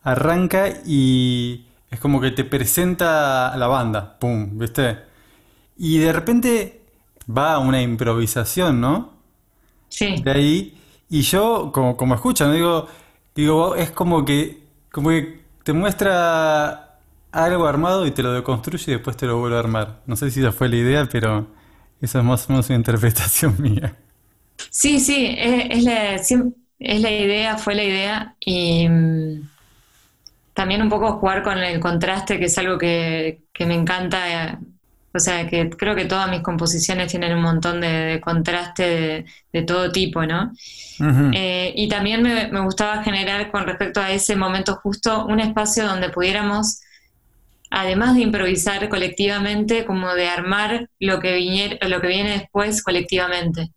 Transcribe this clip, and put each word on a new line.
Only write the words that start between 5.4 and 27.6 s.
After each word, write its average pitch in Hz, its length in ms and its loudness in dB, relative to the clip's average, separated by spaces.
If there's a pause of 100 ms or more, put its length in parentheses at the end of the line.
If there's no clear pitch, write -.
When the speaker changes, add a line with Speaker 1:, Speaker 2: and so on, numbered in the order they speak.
Speaker 1:
Y 160 220 2
de 160 140 4
repente 233 680 0 (480)
va 143 300 2
una 131 220 2
improvisación, 117 1000 0
¿no? 160 300 -2 (760)
Speaker 2:
Sí. 196 340 -2
Speaker 1:
De 135 80 0
ahí, 147 460 2 (320)
y 151 120 2
yo, 202 520 2
como, 127 240 2
como 127 180 2
escucha, 156 320 0
¿no? 147 60 4
Digo, 165 340 2 (480)
digo, 156 400 4
es 165 160 -2
como 170 340 2
que, 147 380 0 (280)
como 151 180 0
que 156 320 0 (220)
te 151 100 0
muestra 165 1200 0 (340)
algo 165 360 2
armado 170 400 2
y 135 40 0
te 131 120 -2
lo 123 100 0
deconstruye 123 580 -4
y 123 40 0
después 117 220 -6
te 135 100 -4
lo 120 120 0
vuelve 120 180 0
a - 20 2
armar. 110 460 -4
No 120 100 -4
sé 135 160 -2
si 127 80 -2
esa 123 120 2
fue 123 180 0
la 117 80 2
idea, 131 340 2
pero 110 360 0 (540)
esa 131 180 -2
es 117 60 4
más 123 240 2
o 139 40 2
menos 131 160 2
una 127 80 2
interpretación 117 800 2
<laughs> - 40 -2
mía. 113 360 0 (720)
Speaker 2:
Sí, 285 300 2
sí, 269 260 2 (120)
es, 240 280 2 (140)
es 240 40 6
la, 214 360 2
siem-, 247 340 2 (260)
es 214 220 0
la 220 100 2
idea, 214 460 0
fue 208 180 -2